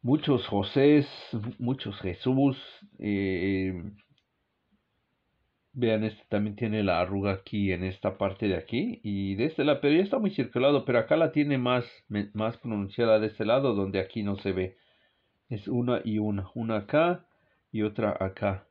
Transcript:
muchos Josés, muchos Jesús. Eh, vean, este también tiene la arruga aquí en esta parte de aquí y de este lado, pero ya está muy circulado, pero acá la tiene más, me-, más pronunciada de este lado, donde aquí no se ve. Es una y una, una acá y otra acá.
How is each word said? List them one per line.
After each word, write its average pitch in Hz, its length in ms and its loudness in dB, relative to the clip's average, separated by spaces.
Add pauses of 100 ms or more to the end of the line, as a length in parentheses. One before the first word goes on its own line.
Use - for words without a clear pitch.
muchos 143 460 2
Josés, 139 600 4 (520)
muchos 120 400 -4
Jesús. 131 580 0 (400)
Eh, 95 840 0 (1900)
vean, 113 320 2
este 107 240 -6
también 104 260 0
tiene 107 260 -2
la 87 200 2
arruga 98 320 0
aquí 101 380 -2
en 90 120 -2
esta 92 340 -4
parte 98 300 -2
de 92 80 2
aquí 135 480 -4
y 98 320 -2
de 113 100 0
este 156 180 -2
lado, 143 180 2
pero 147 140 4
ya 180 60 4
está 196 160 0
muy 208 140 0
circulado, 131 540 0
pero 123 140 2
acá 151 160 2
la 160 160 2
tiene 143 280 0
más, 123 260 0 (220)
me-, 104 260 -4
más 110 240 -2
pronunciada 110 640 2
de 110 80 0
este 107 180 -4
lado, 123 300 2
donde 98 240 0
aquí 104 240 -4
no 101 140 -2
se 98 160 -2
ve. 92 240 -4 (720)
Es 104 180 -8
una 120 360 0
y 107 140 -2
una, 101 380 -2
una 113 220 -2
acá 156 500 0 (440)
y 107 120 -2
otra 107 360 -2
acá. 95 520 -4